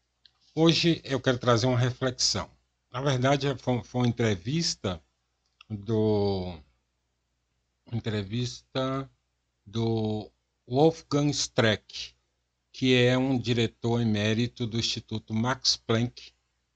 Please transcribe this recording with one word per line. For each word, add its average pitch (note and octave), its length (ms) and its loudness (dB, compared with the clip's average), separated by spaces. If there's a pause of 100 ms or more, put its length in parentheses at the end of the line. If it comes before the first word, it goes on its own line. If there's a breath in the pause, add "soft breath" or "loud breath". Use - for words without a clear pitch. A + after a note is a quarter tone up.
(560)
Hoje E3 480 4
eu B2+ 180 -4
quero B2+ 160 2
trazer A#2 300 2
uma B2+ 100 2
reflexão. B2 720 -2 (420)
Na B2 100 -8
verdade, C3+ 440 0
é, C#3 100 -2
foi, A#2+ 280 -2
foi B2 180 -4
uma B2 60 4
entrevista A2+ 920 -2 (720)
do, G2+ 880 0 (1400)
entrevista A#2+ 1120 -6 (560)
do A2 640 -4 (400)
Wolfgang D3 600 2
Streeck, - 840 -2 (560)
que B2+ 240 2
é B2 200 4
um C3 220 2
diretor A#2 640 0
emérito A2 640 0
do A2+ 140 -4
Instituto - 560 -6
Max B2 400 0
Planck - 560 -2 (440)